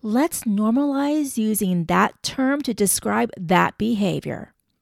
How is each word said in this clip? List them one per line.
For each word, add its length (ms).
Let's 400
normalize 920
using 500
that 360
term 400
to 140
describe 600
that 440
behavior. 720